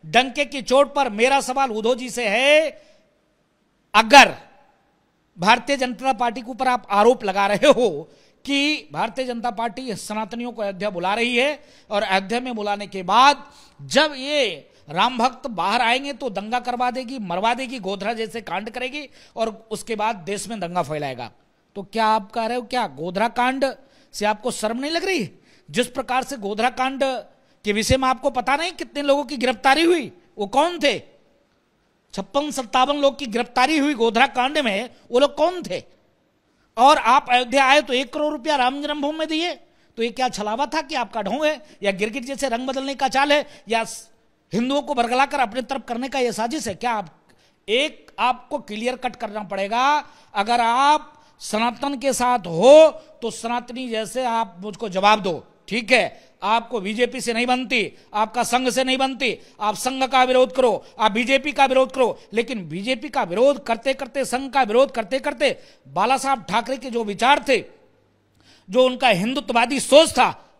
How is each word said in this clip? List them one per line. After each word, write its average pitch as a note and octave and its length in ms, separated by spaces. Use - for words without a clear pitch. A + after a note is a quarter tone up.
डंके C4 340
की C#4+ 160
चोट C#4 340
पर C#4 140
मेरा B3 320
सवाल B3+ 300
उद्धव A3 240
जी B3 140
से A#3 180
है, C#4 420
अगर A3 420
भारतीय A#3+ 380
जनता B3+ 360
पार्टी A#3+ 280
के A3+ 100
ऊपर B3+ 160
आप B3 240
आरोप A3+ 320
लगा G3 240
रहे G#3 200
हो G3 440
कि C#4+ 460
भारतीय A3+ 340
जनता A#3+ 260
पार्टी A3+ 440
सनातनियों A3 560
को A#3 100
अयोध्या G3+ 280
बुला F#3 240
रही A#3 240
है C#4 260
और G#3 140
अयोध्या G3 360
में B3+ 160
बुलाने G#3 320
के F#3+ 160
बाद C4 480
जब C4+ 360
ये B3+ 500
राम A3 280
भक्त A#3+ 300
बाहर G3+ 340
आएंगे C4 320
तो B3+ 160
दंगा G#3+ 300
करवा B3 320
देगी, B3+ 280
मरवा G3 340
देगी, B3+ 260
गोधरा G3 340
जैसे A3+ 280
कांड G3 280
करेगी B3+ 400
और A3+ 360
उसके A3 240
बाद G#3+ 200
देश F#3+ 320
में A3 120
दंगा F3 240
फैलाएगा, C3 480
तो G3+ 80
क्या A3 220
आप G#3+ 260
कह A3+ 140
रहे A#3+ 120
हो, B3 60
क्या A#3+ 240
गोधरा F3 400
कांड B3 480
से G#3 120
आपको G#3+ 260
शर्म A3+ 280
नहीं C#4+ 120
लग E4+ 140
रही? D#4+ 240
जिस A#3 160
प्रकार B3+ 360
से C4+ 140
गोधरा G#3+ 320
कांड B3+ 300
के G#3 100
विषय A3 240
में C4 100
आपको C4 220
पता C4 260
नहीं E4 160
कितने C#4+ 300
लोगों C#4+ 220
की C4 140
गिरफ्तारी C4 460
हुई, E4+ 280
वो G3+ 100
कौन E4 360
थे? A3 160
छप्पन C#4+ 380
सत्तावन C4 440
लोग C#4 240
की C#4+ 60
गिरफ्तारी B3 520
हुई C#4+ 160
गोधरा A#3 340
कांड C4 300
में, A#3 320
वो A#3+ 80
लोग C#4 160
कौन E4+ 280
थे? F3 200
और C#4 200
आप B3 320
अयोध्या B3 360
आए C#4+ 160
तो C4 120
एक B3 200
करोड़ D4+ 180
रुपया D4+ 240
राम C4+ 260
जन्मभूमि D4 380
में D#4 80
दिए, D#4+ 260
तो A3+ 60
ये A#3+ 60
क्या B3+ 200
छलावा A#3 360
था D#4 160
कि D#4 140
आपका A3+ 260
ढोंग A3+ 240
है D4+ 200
या G3+ 80
गिरगिट G#3+ 320
जैसे C4+ 260
रंग A#3+ 180
बदलने C4+ 280
का C4+ 120
चाल C#4+ 260
है D4 140
या A3+ 140
स-, - 280
हिंदुओं C4 280
को D4 120
बरगलाकर B3+ 460
अपने B3 220
तरफ C4+ 260
करने B3 220
का C#4 100
ये A#3+ 120
साजिश A#3 360
है? F#3+ 80
क्या A#3+ 160
आप, G3+ 280
एक C#4+ 500
आपको B3 400
क्लियर A3+ 360
कट B3 200
करना G#3+ 280
पड़ेगा, A3+ 600
अगर A3+ 280
आप C#4 600
सनातन A#3+ 580
के C4 160
साथ B3 260
हो A#3+ 520
तो A3+ 100
सनातनी A#3+ 580
जैसे A3 360
आप A3+ 340
मुझको G#3 300
जवाब G3+ 320
दो, E3+ 260
ठीक A3+ 240
है, G#3 400
आपको A3+ 380
बीजेपी A3 400
से A#3 120
नहीं A#3 120
बनती, B3+ 460
आपका A3 300
संघ B3+ 260
से B3+ 140
नहीं C4 140
बनती, C4 400
आप G#3+ 140
संघ C4 280
का B3+ 200
विरोध B3+ 320
करो, A#3+ 300
आप A3 120
बीजेपी B3+ 400
का C#4 140
विरोध C4 260
करो, A#3+ 280
लेकिन G#3+ 360
बीजेपी A3+ 400
का B3+ 140
विरोध B3+ 400
करते A#3 300
करते, C4 320
संघ B3+ 280
का C4+ 100
विरोध B3 280
करते B3 280
करते C#4+ 400
बाला G3+ 300
साहब C4 320
ठाकरे A#3 280
के B3 140
जो A#3 120
विचार A#3 460
थे, G#3 160
जो B3 160
उनका B3+ 220
हिंदुत्ववादी A#3 720
सोच D4+ 320
था - 380